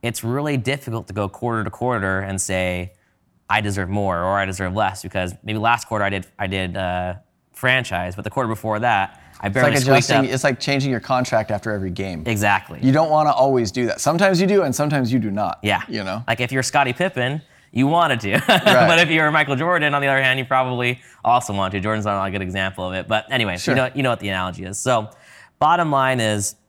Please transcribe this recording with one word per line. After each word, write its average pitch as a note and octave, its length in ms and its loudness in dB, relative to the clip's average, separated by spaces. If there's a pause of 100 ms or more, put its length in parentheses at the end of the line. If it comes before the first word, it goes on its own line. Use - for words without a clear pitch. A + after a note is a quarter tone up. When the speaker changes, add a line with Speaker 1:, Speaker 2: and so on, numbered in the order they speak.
Speaker 1:
it's - 240 -6
really C#3 320 -2
difficult B2 520 -4
to - 40 -14
go G2 160 -2
quarter A2+ 360 -4
to G2 60 -6
quarter G2 500 -2
and G2 200 -6
say, F#2 520 -2 (580)
"I G#2+ 100 4
deserve G2+ 280 -4
more," G2 340 -2
or, F#2+ 160 0
"I G2 80 0
deserve F#2 280 -4
less," G2 280 -2
because F2+ 400 -6
maybe G#2+ 160 -6
last A2+ 300 0
quarter G#2 160 -2
I G2 60 0
did, G2 160 -6 (120)
I G2+ 80 -4
did, F#2 300 -4
uh, F2+ 380 -4 (380)
franchise, G2 600 -2
but G2 80 -12
the - 80 -8
quarter B2+ 180 -4
before A2 300 -4
that, G#2+ 420 0 (200)
I G2+ 80 -4
Speaker 2:
It's G2+ 60 -4
Speaker 1:
barely B2+ 180 4
Speaker 2:
like C#3 80 2
Speaker 1:
squeaked C3+ 240 4
Speaker 2:
adjusting, B2+ 240 2
Speaker 1:
up. G2+ 60 -4
Speaker 2:
it's C3 100 -4
like C3+ 160 0
changing C#3 320 -2
your A2+ 80 -2
contract B2+ 500 -2
after A2 220 -4
every F#2+ 180 -4
game. F2+ 360 -6
Speaker 1:
Exactly. G#2 540 0
Speaker 2:
You C3 120 4
don't D#3 180 2
wanna D3+ 220 2
always B2+ 400 2
do B2 140 -2
that. - 140 -2
Sometimes F3 400 2
you G3 60 4
do, G3 160 4
and C#3 100 0
sometimes C#3+ 400 0
you C3 60 2
do G#2+ 140 0
not. G2 320 -2
Speaker 1:
Yeah. G2 240 2
Speaker 2:
You G#2+ 160 -6
know? F#2+ 240 -6
Speaker 1:
Like, A#2 120 0
if B2 120 -2
you're C3 100 0
Scottie C3+ 300 0
Pippen, D3 500 -2 (300)
you C3 160 2
wanted D#3 320 2
to. G2+ 120 -2
<laughs> D3+ 160 2
Speaker 2:
Right. F#3 380 6
Speaker 1:
But E3+ 140 6
if E3 100 4
you're D#3 220 4
Michael D3 240 2
Jordan, D#3 360 2
on C#3+ 80 2
the C#3 80 0
other C3+ 140 4
hand, C3 160 2
you B2+ 60 -4
probably B2 560 0 (240)
also A#2+ 280 2
want G2 200 -2
to. G2+ 80 -2
Jordan's G#2+ 260 -2
not G2+ 180 -2
a F#2+ 60 -4
good F#2+ 120 -6
example F#2+ 460 -4
of F#2 60 -8
it. F#2 140 -6
But G#2+ 220 -2
anyway, A2 280 0
Speaker 2:
Sure. C#3 160 -2
Speaker 1:
you - 80 2
know, B2+ 120 -2
you C#3+ 100 -2
know B2+ 60 2
what A2+ 100 -2
the G2+ 80 -8
analogy F#2 360 -4
is. F#2+ 140 -10
So A2+ 320 0 (480)
bottom D#3+ 320 2
line C3 300 2
is G#2+ 340 0 (140)